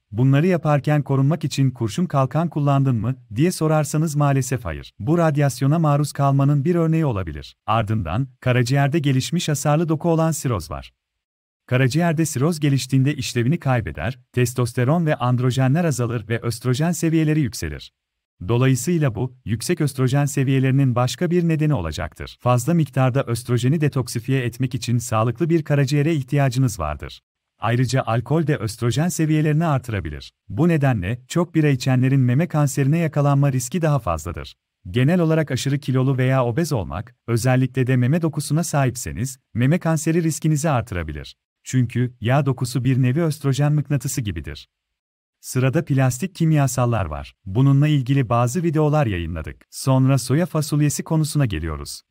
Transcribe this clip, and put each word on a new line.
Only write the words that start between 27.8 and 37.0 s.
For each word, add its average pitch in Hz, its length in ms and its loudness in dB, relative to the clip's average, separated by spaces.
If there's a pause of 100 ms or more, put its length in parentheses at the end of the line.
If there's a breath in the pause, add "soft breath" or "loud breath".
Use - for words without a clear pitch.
alkol 135 440 0
de 143 100 0
östrojen 120 520 -2
seviyelerini 156 560 0
artırabilir. 95 680 -4 (160)
Bu 143 180 0
nedenle, 131 600 0
çok 170 280 -2
bira 151 140 4
içenlerin 131 520 2
meme 127 260 2
kanserine 143 500 0
yakalanma 143 540 2
riski 131 300 -4
daha 147 180 2
fazladır. 80 560 -6 (340)
Genel 131 300 2
olarak 160 320 2
aşırı 139 280 -2
kilolu 131 380 0
veya 131 280 2
obez 156 280 -2
olmak, 90 420 -6 (120)